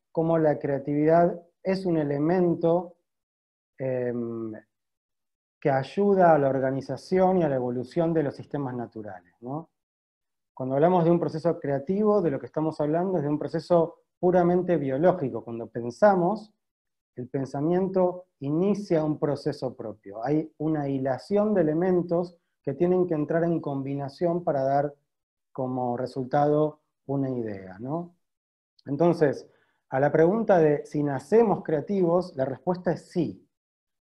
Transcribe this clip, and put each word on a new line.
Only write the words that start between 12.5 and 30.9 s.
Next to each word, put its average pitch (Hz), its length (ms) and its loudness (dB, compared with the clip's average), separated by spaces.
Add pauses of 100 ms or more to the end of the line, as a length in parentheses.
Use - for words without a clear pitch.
hablando 170 380 0
es 151 40 -2
de 139 60 -2
un 147 100 -2
proceso 165 600 0 (180)
puramente 180 580 2
biológico. 139 680 0
Cuando 117 240 -10
pensamos, 180 840 0 (640)
el 123 140 -12
pensamiento 180 960 -2 (160)
inicia 170 640 0
un 151 160 -2
proceso 139 560 -4
propio. 107 480 -12
Hay 151 340 -2
una 151 300 -2
hilación 139 680 -2
de 190 60 2
elementos 175 760 0 (280)
que 139 100 -4
tienen 180 320 2
que 170 80 -2
entrar 156 300 0
en 170 160 0
combinación 139 840 -4
para 139 220 0
dar 143 280 0 (600)
como 127 440 -4
resultado 147 840 0 (260)
una 139 240 -2
idea, 101 480 -8
¿no? 160 380 -8 (720)
Entonces, 151 600 2 (440)
a 135 100 0
la 143 100 4
pregunta 185 480 4
de 147 280 4
si 147 180 -4